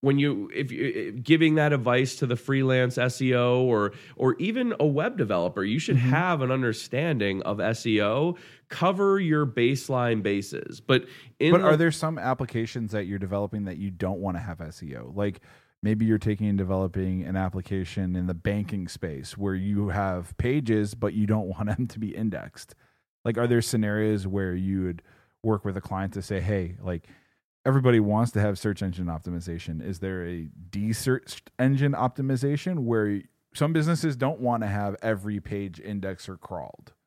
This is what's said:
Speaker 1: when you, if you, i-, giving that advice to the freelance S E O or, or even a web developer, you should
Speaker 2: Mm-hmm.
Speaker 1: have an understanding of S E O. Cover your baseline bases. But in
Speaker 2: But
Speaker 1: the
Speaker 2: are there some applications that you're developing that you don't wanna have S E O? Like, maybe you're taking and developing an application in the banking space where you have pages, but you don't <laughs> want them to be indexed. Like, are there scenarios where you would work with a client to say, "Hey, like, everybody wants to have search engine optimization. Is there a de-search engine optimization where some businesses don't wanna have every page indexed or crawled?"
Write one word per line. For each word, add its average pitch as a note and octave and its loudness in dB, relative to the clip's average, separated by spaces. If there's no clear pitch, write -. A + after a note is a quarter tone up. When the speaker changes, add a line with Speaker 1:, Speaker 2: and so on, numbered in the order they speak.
Speaker 1:
when C#3 4
you, C#3 0
if C3 -4
you, A2 -4
i-, B2 -10
giving D#3 6
that D3+ 4
advice B2+ 2
to C#3+ -2
the B2 0
freelance C3 2
S B2+ 0
E B2+ 2
O B2 4
or, G#2+ 2
or B2+ 2
even A3+ -2
a D3+ 4
web D#3 0
developer, G2 0
you G#2+ 0
should D#3+ 0
Speaker 2:
Mm-hmm. B2+ 4
Speaker 1:
have E3 2
an B2+ 0
understanding B2 0
of G2+ -2
S A2 -2
E A2 2
O. C#3 0
Cover G3 2
your D#3 2
baseline B2 2
bases. G2+ -4
But B2+ 4
in D#3+ 6
Speaker 2:
But F3 10
Speaker 1:
the - 4
Speaker 2:
are D3+ 8
there E3 4
some D#3+ -4
applications A#2 -4
that G#2 -2
you're G2 -4
developing G2+ -4
that F#2 -8
you G2 -6
don't F#2 -4
wanna F#2 -2
have F2 -10
S D#2+ -14
E C#2+ -10
O? A#1+ -14
Like, G2+ -2
maybe G#2+ 2
you're A2 6
taking G#2 0
and G2+ 2
developing F#2 0
an F#2 -4
application F#2 -4
in F2+ -2
the F#2 -2
banking F#2+ -4
space D2 -10
where G2 -2
you G2+ 0
have F#2 -2
pages, A2+ 2
but G#2+ -2
you G#2 2
don't G#2+ 2
<laughs> F#2+ -6
want G#2+ -4
them A2+ -2
to - -10
be G#2+ -6
indexed. F2+ -6
Like, A#2 0
are A#2+ 2
there A#2+ 6
scenarios G#2+ 0
where F#2+ -2
you F#2+ 0
would F2 -4
work A2 0
with G2 -4
a F#2+ -6
client F#2+ -4
to G2 -6
say, G2 -4
"Hey, F2+ -2
like, F2+ -6
everybody B2+ 6
wants G#2+ 2
to G#2+ 0
have G#2 2
search G2+ -2
engine F#2 -4
optimization. E2+ -8
Is F2 -8
there F#2 -6
a E2+ -8
de-search A2 -2
engine C3+ 4
optimization C3+ 0
where G#2+ 2
some D3+ 0
businesses D#3+ 2
don't B2+ -2
wanna A#2 0
have G2+ -2
every G#2 -2
page G2 -8
indexed F#2+ -8
or F#2 -12
crawled?" - -12